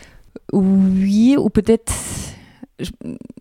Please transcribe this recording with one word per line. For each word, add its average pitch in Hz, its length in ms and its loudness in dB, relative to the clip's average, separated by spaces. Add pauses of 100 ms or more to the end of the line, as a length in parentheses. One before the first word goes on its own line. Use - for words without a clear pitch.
(540)
Oui, 196 840 2
ou 214 100 0
peut-être, - 420 0 (880)
je, - 120 -10 (500)